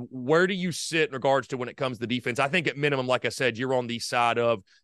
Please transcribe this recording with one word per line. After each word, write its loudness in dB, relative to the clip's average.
where 2
do -4
you -2
sit -2
in -10
regards 2
to -4
when -4
it -12
comes -4
to -4
defense? -2
I 2
think 0
at -2
minimum, 0
like 0
I 0
said, 0
you're 0
on 0
the -6
side 2
of 2